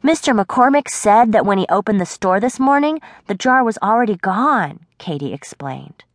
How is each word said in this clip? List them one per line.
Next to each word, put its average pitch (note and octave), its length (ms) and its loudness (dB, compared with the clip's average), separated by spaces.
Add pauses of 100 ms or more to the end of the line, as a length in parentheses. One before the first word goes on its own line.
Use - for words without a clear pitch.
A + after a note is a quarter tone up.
"Mister D#4 280 0
McCormick B3+ 560 2
said A3 420 4
that G#3 140 2
when G3+ 120 2
he F#3 120 0
opened G3 320 0
the F3 40 -2 (120)
store F#3+ 240 0
this B3 180 -4
morning, C#4+ 400 0 (280)
the A#3+ 180 -6
jar B3+ 180 4
was A3 180 -2
already G#3+ 360 0
gone," G3 640 -2 (160)
Katie C#3+ 340 -8
explained. C#3 720 -14 (120)